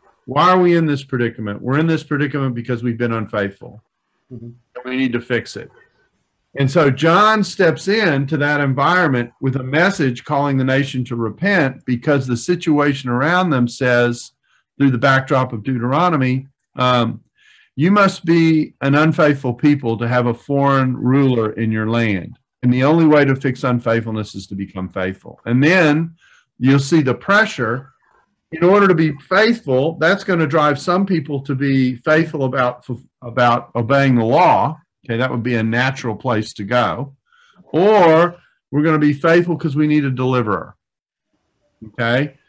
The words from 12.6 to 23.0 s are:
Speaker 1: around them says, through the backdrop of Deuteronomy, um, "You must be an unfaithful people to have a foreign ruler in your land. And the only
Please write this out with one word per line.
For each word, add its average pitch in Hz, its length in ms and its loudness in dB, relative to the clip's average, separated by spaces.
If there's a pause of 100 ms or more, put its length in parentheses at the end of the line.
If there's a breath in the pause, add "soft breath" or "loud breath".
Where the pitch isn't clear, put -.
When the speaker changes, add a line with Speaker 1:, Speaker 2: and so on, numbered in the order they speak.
Speaker 1:
around 165 400 0
them 127 180 0
says, 120 640 -2 (440)
through 139 140 4
the 120 80 -2
backdrop 131 560 0
of 104 80 -10
Deuteronomy, 131 880 -2 (280)
um, 120 460 0 (520 soft breath)
"You 160 160 0
must 196 360 2
be 165 560 2
an 139 120 0
unfaithful 147 600 2
people 139 420 0
to 117 100 -4
have 123 200 0
a 117 80 -2
foreign 135 600 0
ruler 123 580 0
in 113 200 -4
your 110 160 -2
land. 110 500 -2 (240)
And 127 80 2
the 127 140 2
only 160 220 4